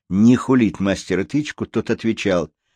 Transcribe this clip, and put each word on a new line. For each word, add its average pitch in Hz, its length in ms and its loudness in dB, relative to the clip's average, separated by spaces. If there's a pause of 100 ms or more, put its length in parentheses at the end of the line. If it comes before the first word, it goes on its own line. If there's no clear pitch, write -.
не 110 260 6
хулит 117 440 0
мастера 95 460 -2
Тычку, 147 420 -6
тот - 240 -4
отвечал: 101 600 -2 (240)